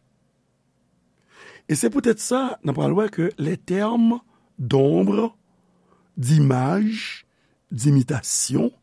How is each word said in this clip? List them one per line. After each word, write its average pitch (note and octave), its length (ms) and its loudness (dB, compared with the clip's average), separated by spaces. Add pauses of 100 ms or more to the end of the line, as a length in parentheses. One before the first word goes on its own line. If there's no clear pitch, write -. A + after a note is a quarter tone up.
(1700)
Et D#3 60 -2
c'est A#3 160 0
peut-être A#3 300 0
ça, B3+ 440 -4
n'a - 80 -2
pas D3 140 -2
le C#3+ 60 0
droit G#3 160 0
que F3 300 -4
les D#3 200 -4
termes A3+ 640 0 (380)
d'ombre, E3 800 2 (800)
d'image, D3 1120 0 (440)
d'imitation C#3 1000 0 (100)